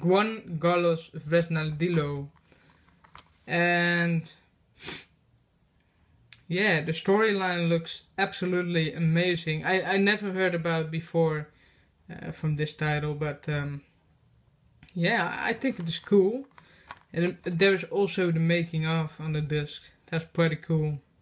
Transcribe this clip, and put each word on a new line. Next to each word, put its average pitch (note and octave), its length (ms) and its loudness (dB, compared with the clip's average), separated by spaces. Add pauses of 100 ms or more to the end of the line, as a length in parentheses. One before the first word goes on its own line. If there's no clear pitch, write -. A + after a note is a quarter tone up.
Juan F#3+ 580 2
Carlos E3+ 480 2 (180)
Fresnadillo. D#3 1000 0 (1200)
And E3+ 840 2 (2250)
yeah, F3 340 0
the D#3+ 100 -4
storyline F#3+ 760 2
looks E3 340 -2 (140)
absolutely F3+ 760 -2
amazing. E3 720 0
I, F3+ 280 0
I G3 40 2
never G3+ 340 2
heard F#3 220 0
about E3 380 -2
before, D#3+ 580 -2 (640)
uh, D#3+ 200 -12
from D#3 260 -2
this D3+ 160 -2
title, D3+ 400 -2
but, D3 340 -6
um, C#3+ 360 -4 (1120)
yeah, F3+ 460 0
I A3 120 -2
think B3+ 260 -2
it E3+ 80 -6
is D#3+ 120 -4
cool. G3+ 460 4 (680)
And F3+ 320 -2
there G3 300 4
is E3+ 120 0
also F#3 460 0
the D#3+ 80 0
making E3 460 0
of D#3+ 340 0
on D#3 140 -4
the D3+ 80 -2
disc. D3 500 -6 (160)
That's E3 180 -4
pretty D#3+ 320 0
cool. D3+ 420 -2 (220)